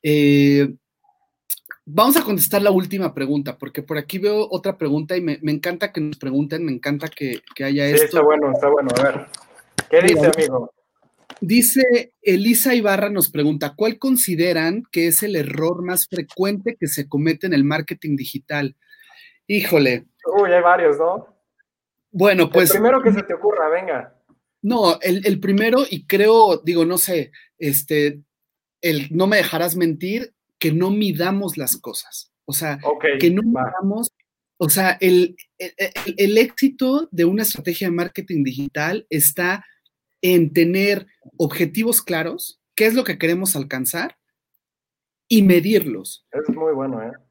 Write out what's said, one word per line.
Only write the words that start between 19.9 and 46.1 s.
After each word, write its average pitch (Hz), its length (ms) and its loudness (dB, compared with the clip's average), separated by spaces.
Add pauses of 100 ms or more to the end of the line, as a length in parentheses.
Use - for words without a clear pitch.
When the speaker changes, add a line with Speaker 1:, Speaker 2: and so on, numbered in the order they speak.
Speaker 2:
Uy, 190 120 2
hay 175 100 6
varios, 170 360 4
¿no? 175 300 -2 (840)
Speaker 1:
Bueno, 185 380 4
pues 180 220 4
Speaker 2:
El 202 100 2
primero 254 220 4
que 220 80 4
se 202 120 0
te 180 100 -8
ocurra, 175 360 0
venga. 165 460 -4 (460)
Speaker 1:
No, 202 400 2
el, 190 260 -2
el 202 140 0
primero, 214 380 2 (100)
y 170 160 -10
creo, 208 580 4
digo, 165 220 2
no 180 120 -2
sé, 175 360 -2 (240)
este, 147 640 -2 (600)
el, 151 300 -2
no 180 160 2
me 208 80 2
dejarás 170 400 0
mentir, 180 580 -4 (240)
que 160 140 0
no 180 180 0
midamos 196 680 -2
las - 180 -4
cosas. - 560 -16 (140)
O 143 80 -12
sea, 143 300 -6
Speaker 2:
Ok, 147 200 -2 (160)
Speaker 1:
que 170 100 4
no 190 120 0 (100)
Speaker 2:
va. 131 140 0
Speaker 1:
midamos, 196 480 -6 (440)
o 156 120 -2
sea, 185 320 0
el, 180 340 2 (220)
el, 180 200 -16
el, 185 400 -6
el 202 200 2
éxito 269 760 0
de 170 140 0
una 202 160 0
estrategia 180 480 -6
de 170 60 -2
marketing 175 500 -4
digital 147 640 -6
está 180 560 -2 (560)
en 170 320 2
tener 190 540 0 (280)
objetivos 180 680 -2
claros, 170 600 -8 (140)
qué 220 100 2
es 220 80 2
lo 254 100 0
que 247 140 -6
queremos 175 400 -2
alcanzar, 139 580 -8 (1120)
y 220 160 6
medirlos. 175 880 0